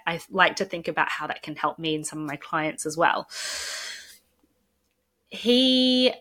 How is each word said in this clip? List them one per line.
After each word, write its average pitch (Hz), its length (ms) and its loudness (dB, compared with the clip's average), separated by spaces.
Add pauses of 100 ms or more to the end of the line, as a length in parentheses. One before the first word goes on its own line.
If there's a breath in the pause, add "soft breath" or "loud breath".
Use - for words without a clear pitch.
I 165 140 -4 (100)
like 180 280 4
to 190 80 0
think 175 240 -6
about 160 180 2
how - 200 -6
that - 140 -6
can 156 140 -10
help - 240 -2
me 160 160 0
and 151 100 -6
some 156 140 -8
of 151 80 -6
my 143 80 -4
clients 156 500 -4
as 151 120 -4
well. - 320 2 (2000 loud breath)
He 254 920 4